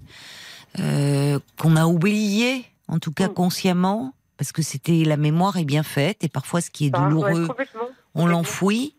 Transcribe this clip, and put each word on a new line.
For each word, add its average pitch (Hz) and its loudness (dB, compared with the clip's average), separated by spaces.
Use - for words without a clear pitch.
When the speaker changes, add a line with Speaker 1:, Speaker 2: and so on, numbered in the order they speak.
Speaker 1:
euh, 143 0
qu'on 160 4
a 160 4
oubliées, 208 2
en 165 -2
tout 160 -6
cas 190 0
Speaker 2:
Mm. 190 -6
Speaker 1:
consciemment, 185 0
parce - -6
que - -2
c'était, 160 0
la 156 2
mémoire 165 2
est 175 0
bien 147 0
faite, 147 -2
et 165 0
parfois 143 -4
ce - -4
qui - -2
est 139 0
Speaker 2:
Ah, - 2
ouais, 139 2
Speaker 1:
douloureux, 165 2
Speaker 2:
complètement, 175 -8
Speaker 1:
on 247 -8
Speaker 2:
complètement. 170 4
Speaker 1:
l'enfouit. 190 0